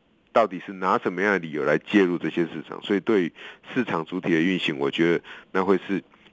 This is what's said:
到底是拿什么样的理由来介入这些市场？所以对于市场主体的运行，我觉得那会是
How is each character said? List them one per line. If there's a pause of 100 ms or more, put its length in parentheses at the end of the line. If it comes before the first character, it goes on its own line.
(320)
到
底
是
拿
什
么
样
的
理
由
来
介
入
这
些
市
场？
所
以
对
于 (400)
市
场
主
体
的
运
行，
我
觉
得 (280)
那
会
是 (300)